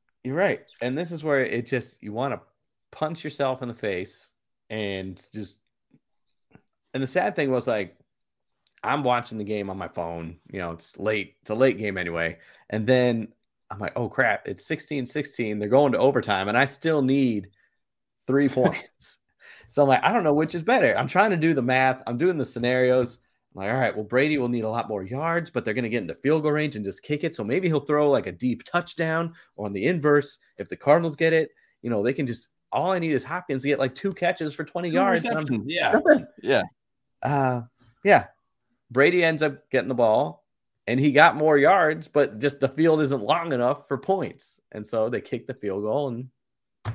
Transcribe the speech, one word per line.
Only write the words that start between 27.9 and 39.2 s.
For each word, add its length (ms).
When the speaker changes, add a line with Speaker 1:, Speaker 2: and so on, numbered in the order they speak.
Speaker 1:
like, 160
a 60
deep 320
touchdown, 720
or 100
on 80
the 120
inverse, 520
if 140
the 60
Cardinals 400
get 180
it, 160
you 80
know, 120
they 120
can 120
just, 220
all 200
I 60
need 140
is 120
Hopkins 380
to 60
get, 100
like, 160
two 200
catches 400
for 100
twenty 240
Speaker 2:
Two 60
Speaker 1:
yards." 300
And 80
I'm 120
Speaker 2:
receptions, 220
yeah. 260
Speaker 1:
nothing. 340
Speaker 2:
Yeah. 200
Speaker 1:
Uh, 400
yeah. 240
Brady 320